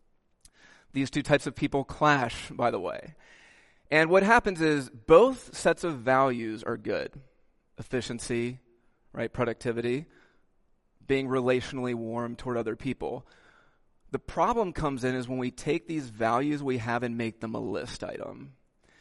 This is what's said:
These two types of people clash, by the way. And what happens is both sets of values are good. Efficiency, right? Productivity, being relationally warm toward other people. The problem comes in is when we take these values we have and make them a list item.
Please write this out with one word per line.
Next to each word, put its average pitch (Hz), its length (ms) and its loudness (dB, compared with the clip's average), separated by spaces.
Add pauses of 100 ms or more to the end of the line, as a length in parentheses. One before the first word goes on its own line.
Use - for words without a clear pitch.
(920)
These 135 180 -2
two 147 120 -2
types 143 260 2
of 131 80 -8
people 139 260 -2
clash, 143 640 0
by 123 220 0
the 113 80 0
way. 90 360 -8 (760)
And 160 180 4
what 190 140 6
happens 202 380 4
is 147 280 2
both 214 680 6
sets - 260 0
of 165 160 -4
values 120 640 2
are 113 140 -4
good. 104 340 -4 (640)
Efficiency, 120 840 -6 (520)
right? 117 200 -6
Productivity, 120 720 -2 (1000)
being 135 220 0
relationally 127 680 0
warm 117 420 -6
toward 123 200 -6
other 110 200 -4
people. 123 500 -6 (840)
The - 80 -6
problem 196 540 0
comes 139 320 -4
in 127 100 0
is 127 140 -6
when 127 100 -6
we 123 120 -2
take 156 360 -4
these 151 220 -6
values 120 540 0
we 131 160 -2
have 117 240 -2
and 117 160 -4
make 113 220 -4
them 113 140 -6
a 113 60 -6
list 101 420 -6
item. 131 500 -12 (480)